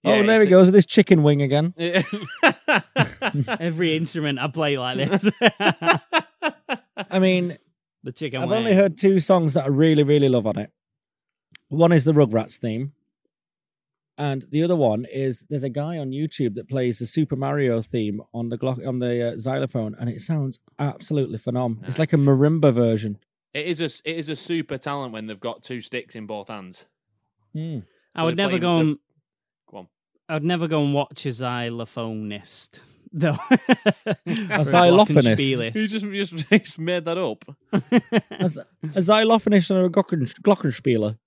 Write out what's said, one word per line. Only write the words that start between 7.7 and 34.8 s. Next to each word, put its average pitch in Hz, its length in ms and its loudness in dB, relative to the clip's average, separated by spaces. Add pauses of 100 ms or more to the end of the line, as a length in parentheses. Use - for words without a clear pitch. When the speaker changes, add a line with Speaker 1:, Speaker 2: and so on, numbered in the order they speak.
Speaker 3:
The 127 80 -12
chicken 131 300 -8
Speaker 1:
I've 170 80 -4
Speaker 3:
wing. 214 100 0
Speaker 1:
only 226 160 0
heard 190 220 2
two 190 220 4
songs 165 340 2
that 139 120 -2
I - 20 -2
really, 147 360 4
really 139 260 4
love 120 180 2
on 104 100 -4
it. 104 140 -8 (1000)
One 165 220 4
is 151 140 6
the 156 80 4
Rugrats 113 440 2
theme, 120 360 -6 (1200)
and 139 320 -4
the 151 140 0
other 175 120 2
one 120 300 0
is 135 440 -6
there's 139 140 -4
a 139 60 -6
guy 147 280 -6
on 139 140 -8
YouTube 135 440 -4
that 113 120 -12
plays 127 320 -2
the 123 60 -8
Super 151 300 -2
Mario 135 460 -2
theme 107 400 -6 (120)
on 117 160 -6
the 117 80 -8
glo-, 131 280 -4
on 127 140 -6
the, 120 340 -4
uh, - 40 -12
xylophone, 123 640 -6
and 120 100 -6
it - 120 -10
sounds 143 380 -6 (200)
absolutely 139 580 -4
phenomenal. 120 500 -6
It's 131 100 -8
Speaker 2:
Nice. - 20 -6
Speaker 1:
like 160 140 0
a 160 40 4
marimba 143 560 4
version. 110 460 0 (340)
Speaker 2:
It 151 140 -6
is 165 140 -4
a 165 40 0
s-, - 180 -10
it 165 140 -6
is 151 120 -8
a 151 60 -6
super 165 420 -6
talent 139 360 -8
when 107 140 -12
they've 104 120 -14
got 117 240 -10
two 123 180 -12
sticks - 340 -12
in 110 100 -14
both 104 220 -12
hands. 95 380 -16 (680)
Speaker 1:
Hmm. 156 260 -10 (360)
Speaker 3:
I 165 60 -4
Speaker 2:
So 165 40 0
Speaker 3:
would 170 120 -2
Speaker 2:
they're 202 100 -2
Speaker 3:
never 180 120 -2
Speaker 2:
playing - 20 -2
Speaker 3:
go 175 140 0
Speaker 2:
the 165 60 2 (100)
Speaker 3:
and 143 60 -4 (1300)
I'd 156 140 -6
never 170 240 -2
go 151 160 0
and 143 100 0
watch - 320 -4
a 139 40 -4
xylophonist, 117 1500 -8 (320)
though. 156 320 0
<laughs> - 60 -14
Speaker 1:
A - 680 0 (120)
Speaker 3:
Or 202 340 -4
a 143 40 2
Speaker 1:
xylophonist? 170 720 4